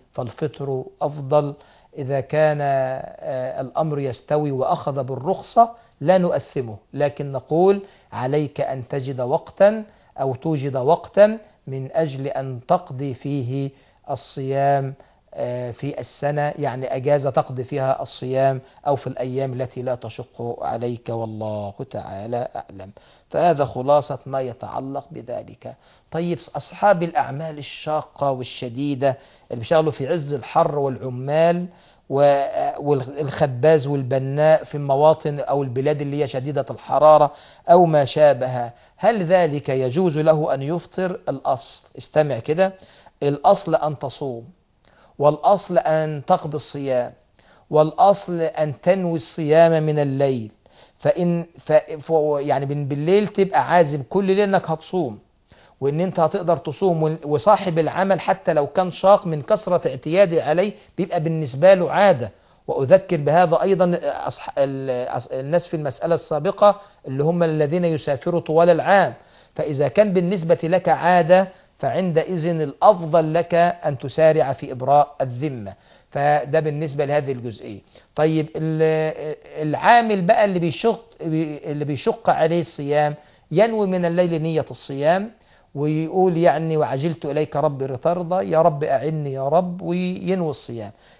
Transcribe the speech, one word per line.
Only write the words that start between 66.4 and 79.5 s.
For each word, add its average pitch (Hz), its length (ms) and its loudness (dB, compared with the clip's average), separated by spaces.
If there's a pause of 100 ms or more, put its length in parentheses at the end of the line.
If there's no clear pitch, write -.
اللي 139 160 -2
هم 170 180 2
الذين 156 420 0
يسافروا 160 560 -2
طوال 170 300 4
العام، 165 440 4 (400)
فإذا 147 340 -2
كان 202 240 2
بالنسبة 170 500 0
لك 180 260 0
عادة، 175 600 4 (300)
فعندئذ 160 680 -2
الأفضل 165 880 2
لك 170 200 -2
أن 170 440 0
تسارع 151 540 2
في 131 200 -8
إبراء 139 480 2
الذمة. 127 540 -6 (360)
فده 143 500 0
بالنسبة 147 440 -4
لهذه 139 280 -2
الجزئية. 117 480 -10 (360)
طيب، 156 400 0
ال-، 156 800 -2 (260)